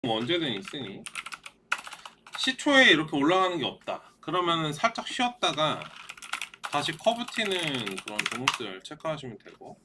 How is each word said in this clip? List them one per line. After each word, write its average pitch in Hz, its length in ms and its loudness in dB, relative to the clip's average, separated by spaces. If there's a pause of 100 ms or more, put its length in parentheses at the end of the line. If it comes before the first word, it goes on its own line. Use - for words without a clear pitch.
뭐 110 120 2
언제든 151 340 0
있으니 98 500 -8 (1400)
시초에 262 520 6
이렇게 156 260 4
올라가는 180 400 4
게 127 80 -2
없다. - 560 -8
그러면은 165 500 0
살짝 233 340 0
쉬었다가 156 800 0 (880)
다시 147 220 0
커브 226 320 0
튀는 156 720 -2
그런 104 200 -8 (140)
종목들 113 520 -2
체크하시면 143 560 -8
되고 - 440 -18